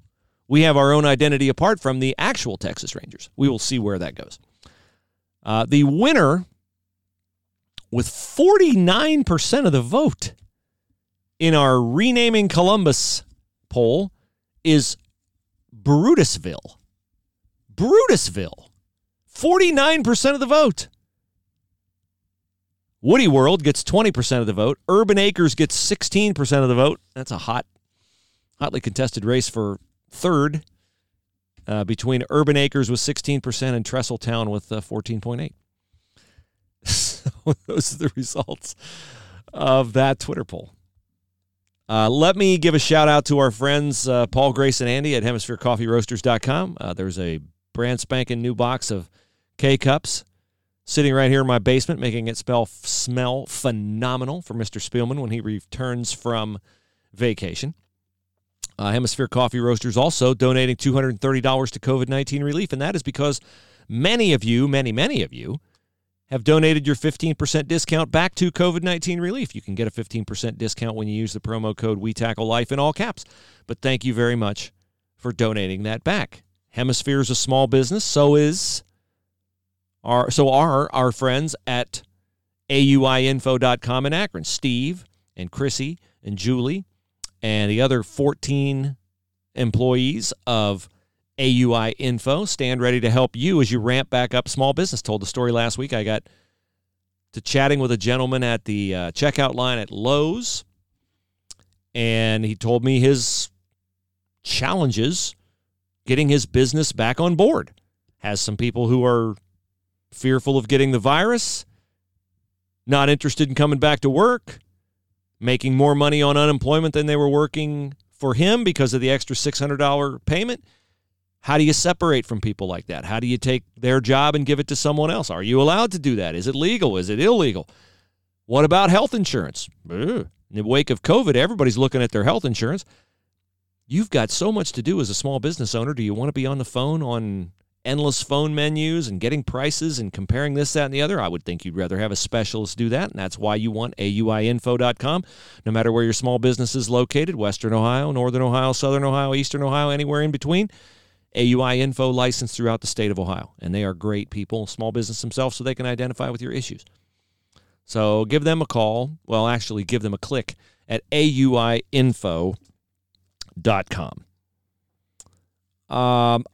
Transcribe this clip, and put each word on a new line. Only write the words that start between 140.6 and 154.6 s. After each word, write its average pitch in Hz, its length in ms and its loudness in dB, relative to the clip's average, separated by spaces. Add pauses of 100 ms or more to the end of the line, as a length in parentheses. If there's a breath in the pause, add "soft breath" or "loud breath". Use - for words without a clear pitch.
that, 147 140 0
and 135 80 -8
the 143 80 0
other? 165 180 -2
I 95 80 -2
would 85 160 -6
think 87 220 -8
you'd 85 100 -8
rather 92 220 -4
have 107 120 -2
a 98 60 -4
specialist 110 640 -4
do 117 100 0
that, 139 220 -4
and - 100 -12
that's 92 160 -8
why 104 200 -2
you 110 140 -4
want 113 280 -8
A 98 80 -4
U 110 240 0
I 107 140 0
info 123 340 -2
dot 120 200 0
com. 165 240 -4 (440 loud breath)
No 110 60 -2
matter 113 200 2
where 117 120 2
your 113 100 0
small 123 240 -2
business 123 360 0
is 120 140 -4
located, 139 460 0
Western 107 400 -2
Ohio, 123 380 0
Northern 127 280 0
Ohio, 131 320 0
Southern 139 320 0
Ohio, 135 300 0
Eastern 139 280 -2
Ohio, 143 280 0
anywhere 147 320 -2
in 156 80 0
between, 170 400 0 (640 soft breath)
A 120 100 0
U 123 160 4
I 127 160 0
Info 131 320 0
licensed 127 480 -2
throughout 113 240 -2
the - 60 -10
state 107 240 -2
of 95 80 -4
Ohio. 92 420 -6
And 87 140 -6
they 101 100 -2
are 95 80 -4
great 101 380 -6
people, 104 360 -6